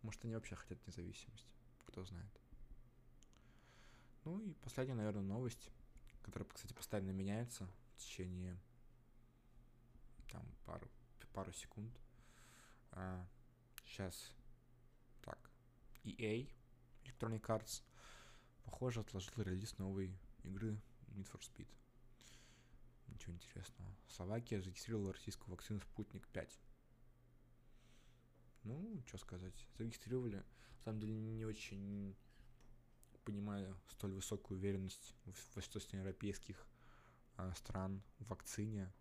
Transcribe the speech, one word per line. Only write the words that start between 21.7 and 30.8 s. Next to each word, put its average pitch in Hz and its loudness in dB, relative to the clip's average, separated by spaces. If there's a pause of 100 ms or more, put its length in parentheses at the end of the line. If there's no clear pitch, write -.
Ничего - -4
интересного. 95 -4 (140)
Словакия 107 4
зарегистрировала 95 4
российскую - -4
вакцину 98 2
«Спутник - -2
пять». - -2 (2000)
Ну, 160 0
чё - -6
сказать. 92 -4
Зарегистрировали. 113 4 (400)
На - -12